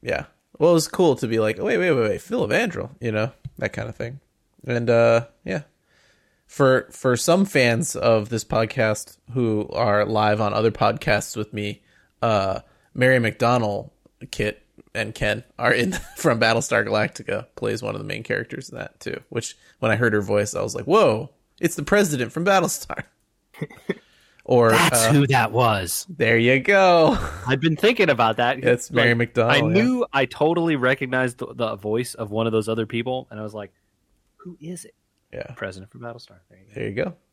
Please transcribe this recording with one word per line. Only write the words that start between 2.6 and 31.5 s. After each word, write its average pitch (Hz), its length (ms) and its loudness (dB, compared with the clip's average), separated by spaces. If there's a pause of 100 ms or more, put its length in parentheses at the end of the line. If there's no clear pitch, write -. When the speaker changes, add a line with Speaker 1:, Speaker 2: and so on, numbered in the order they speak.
Speaker 1:
you 117 120 -4
know, 107 200 -2 (260)
that 113 140 -4
kind 110 160 -10
of 113 80 -12
thing. 123 220 -10 (480)
And, 120 240 -2
uh, 117 360 4 (180)
yeah. - 180 -6 (840)
For, 131 440 2
for 127 260 0
some 180 280 2
fans 127 520 2
of 110 320 2
this 113 160 -4
podcast 110 760 -2 (140)
who 113 400 0
are 104 320 2
live 107 360 2
on 104 140 0
other 110 160 2
podcasts 107 680 0
with 107 160 -8
me, 104 300 -8 (400)
uh, 98 380 0 (340)
Mary 127 240 4
McDonnell, 117 720 0 (400)
Kit, - 320 -6 (320)
and 110 200 -6
Ken 107 280 -4 (160)
are 120 140 -2
in 151 200 0
<laughs> - 240 -10
from 127 220 0
Battlestar 113 480 0
Galactica, 104 600 -4 (100)
plays 110 260 -4
one 107 140 -6
of 101 40 -10
the 101 60 -12
main 104 160 -8
characters - 480 -8
in - 80 -16
that - 220 -14
too, - 280 -10
which - 280 -8 (240)
when 110 100 0
I 107 60 2
heard 117 160 2
her 104 100 2
voice, 104 320 0
I - 80 -4
was 110 140 -6
like, - 80 -8
"Whoa, 147 460 2 (300)
it's 170 140 0
the 160 80 -8
president 147 500 0
from 165 120 -6
Battlestar." - 580 0 (580)
<laughs> - 40 -6 (840)
Or, 120 260 6
Speaker 2:
That's 113 340 2
Speaker 1:
uh, 113 80 4
Speaker 2:
who 143 140 6
that 117 240 2
was. 110 540 0
Speaker 1:
there 120 300 2
you 123 240 4
go. 185 560 4 (160)
<laughs> - 140 -12
Speaker 2:
I've 131 160 0
been 160 140 0
thinking 208 340 2
about 113 260 2
that. 127 260 0
Speaker 1:
It's 123 280 0
Mary 120 240 4
Speaker 2:
Like, 117 180 -2
Speaker 1:
McDonnell, 117 180 2
Speaker 2:
I 147 60 4
Speaker 1:
yeah. 143 120 2
Speaker 2:
knew, 233 440 2
I 139 140 2
totally 165 500 0
recognized 127 640 0
the, - 160 -10